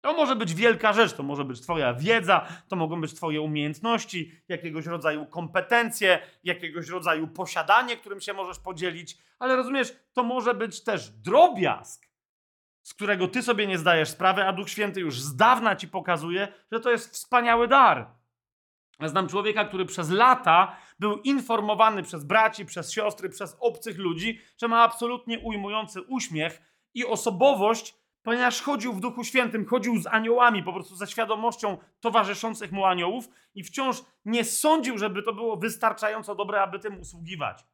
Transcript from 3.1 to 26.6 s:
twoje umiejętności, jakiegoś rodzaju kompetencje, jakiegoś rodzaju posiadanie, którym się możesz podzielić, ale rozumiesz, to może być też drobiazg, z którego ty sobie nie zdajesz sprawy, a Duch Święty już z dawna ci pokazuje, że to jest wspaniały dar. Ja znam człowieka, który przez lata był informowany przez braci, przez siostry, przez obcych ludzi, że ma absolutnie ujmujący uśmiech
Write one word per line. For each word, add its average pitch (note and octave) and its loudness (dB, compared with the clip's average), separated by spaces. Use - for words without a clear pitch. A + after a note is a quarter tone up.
twoje D3+ -4
umiejętności, D#3 -4
jakiegoś D#3+ -8
rodzaju D3+ -4
kompetencje, F3+ 0
jakiegoś E3+ -8
rodzaju D#3+ -2
posiadanie, G3 0
którym G3 -14
się G3+ -8
możesz F#3 -8
podzielić, F3 -8
ale B3+ 0
rozumiesz, B3+ -2
to B3+ -2
może A#3+ 0
być G#3 -6
też F3 -4
drobiazg, G3 2
z - -20
którego G3 -2
ty A3+ -4
sobie G#3+ 0
nie F#3 -2
zdajesz D#3+ 4
sprawy, F#3+ 2
a F#3+ 2
Duch F#3 -6
Święty G3+ -4
już C#3 -4
z C#3 -8
dawna A3+ 4
ci E3+ -12
pokazuje, F3 -4
że A#3 -4
to A#3+ 0
jest A#3 -2
wspaniały A#3+ 2
dar. G#3 6
Ja D#3 -4
znam F3 0
człowieka, G#3 0
który F#3+ -4
przez F3 -6
lata F#3+ 4
był G#3 -2
informowany A3 2
przez D3+ -12
braci, G3 2
przez - -10
siostry, G#3 -4
przez - -12
obcych A#3 -4
ludzi, F#3+ -4
że A#3 -2
ma A#3 6
absolutnie A#3 0
ujmujący G#3 -6
uśmiech E3+ -6